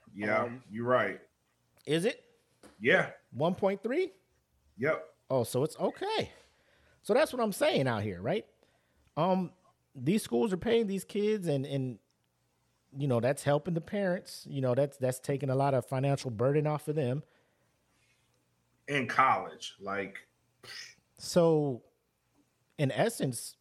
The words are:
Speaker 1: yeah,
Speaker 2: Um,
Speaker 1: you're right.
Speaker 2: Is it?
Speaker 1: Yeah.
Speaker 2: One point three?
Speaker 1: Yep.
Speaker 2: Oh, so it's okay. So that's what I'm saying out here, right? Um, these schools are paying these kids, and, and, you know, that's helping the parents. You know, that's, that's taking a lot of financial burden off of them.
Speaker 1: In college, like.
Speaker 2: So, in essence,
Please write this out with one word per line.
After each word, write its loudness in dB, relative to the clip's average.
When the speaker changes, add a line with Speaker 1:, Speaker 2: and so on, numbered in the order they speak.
Speaker 1:
yeah, 0
Speaker 2:
Um, -8
Speaker 1:
you're -6
right. 2
Speaker 2:
Is 0
it? -2
Speaker 1:
Yeah. 4
Speaker 2:
One 0
point -2
three? -2
Speaker 1:
Yep. -2
Speaker 2:
Oh, 2
so -2
it's -4
okay. -4
So 0
that's 2
what -4
I'm 0
saying 2
out 0
here, -6
right? -2
Um, 0
these 0
schools 0
are 2
paying 2
these -4
kids, -2
and, 0
and, -4
you -2
know, 2
that's 0
helping 2
the 0
parents. -4
You -4
know, 2
that's, 2
that's -2
taking -2
a 0
lot 2
of 2
financial 0
burden 2
off -4
of -4
them. 0
Speaker 1:
In 0
college, 2
like. -6
Speaker 2:
So, 2
in 2
essence, -2